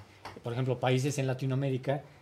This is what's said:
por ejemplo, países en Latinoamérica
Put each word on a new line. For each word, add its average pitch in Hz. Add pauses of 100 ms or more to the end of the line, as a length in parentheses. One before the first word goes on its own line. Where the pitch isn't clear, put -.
(440)
por 120
ejemplo, 127
países 131
en 135
Latinoamérica 131 (180)